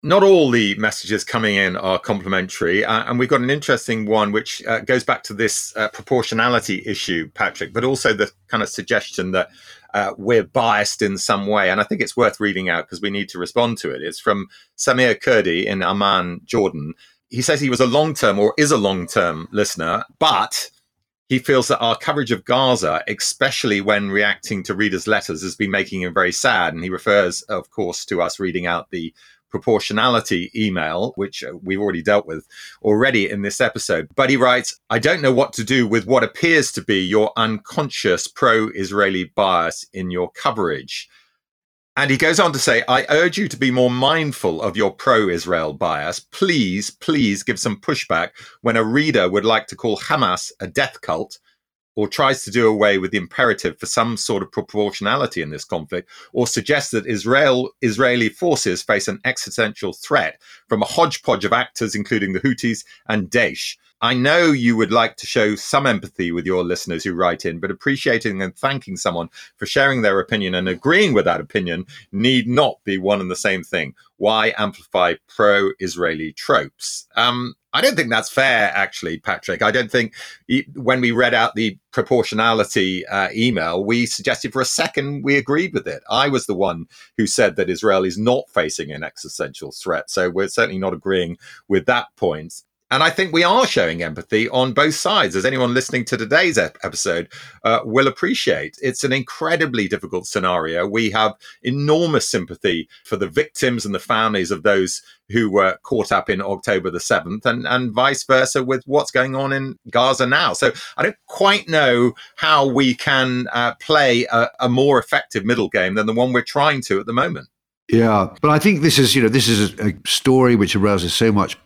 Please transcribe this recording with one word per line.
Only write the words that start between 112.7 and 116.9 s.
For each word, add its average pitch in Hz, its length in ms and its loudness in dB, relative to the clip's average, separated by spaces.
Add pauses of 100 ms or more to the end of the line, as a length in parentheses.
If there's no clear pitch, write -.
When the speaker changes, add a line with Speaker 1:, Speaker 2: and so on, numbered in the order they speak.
Speaker 1:
can, 127 560 0
uh, 120 300 0
play 131 500 4
a, 117 180 2 (120)
a 123 80 2
more 135 280 6
effective 117 460 -2
middle 113 240 0
game 95 280 0
than 107 100 0
the 113 80 -2
one 123 180 0
we're 123 100 2
trying 143 420 0
to 98 180 0